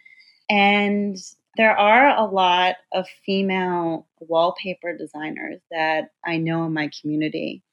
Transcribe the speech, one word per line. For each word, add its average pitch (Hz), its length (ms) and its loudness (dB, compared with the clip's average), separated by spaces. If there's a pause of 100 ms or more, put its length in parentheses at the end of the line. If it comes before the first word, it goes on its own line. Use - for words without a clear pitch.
(500)
And 202 680 2 (400)
there 220 200 4
are 233 400 6
a 220 80 2
lot 185 520 2 (160)
of 185 140 -2 (200)
female 185 800 -2 (140)
wallpaper 170 760 -2
designers 156 640 -10 (100)
that 156 420 -2 (120)
I 165 140 -2
know 165 260 -2
in 160 80 -4
my 151 180 -4 (100)
community. 156 640 -4 (100)